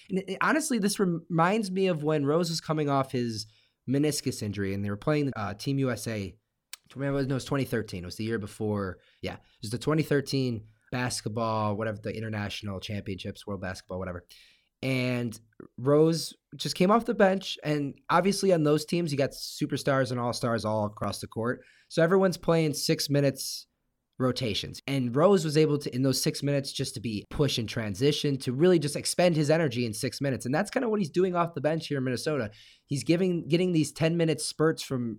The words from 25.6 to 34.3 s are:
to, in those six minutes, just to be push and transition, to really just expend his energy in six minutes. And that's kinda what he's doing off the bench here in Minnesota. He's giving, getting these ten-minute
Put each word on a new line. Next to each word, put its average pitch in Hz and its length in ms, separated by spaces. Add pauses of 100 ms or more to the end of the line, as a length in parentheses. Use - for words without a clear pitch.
to, - 140
in 127 100
those 131 200
six 147 220
minutes, 143 280
just - 220
to 110 60
be 104 280
push 139 300
and 110 100
transition, 131 720
to 131 140
really 170 260
just 143 160
expend 170 400
his 151 160
energy 139 340
in 113 80
six - 280
minutes. 135 260
And 123 80
that's 196 160
kinda 247 180
what 214 120
he's 156 100
doing 180 240
off 170 200
the 147 60
bench 156 280
here 143 100
in 127 60
Minnesota. 127 480 (340)
He's 139 160
giving, 175 460
getting 175 240
these 156 180
ten-minute 160 500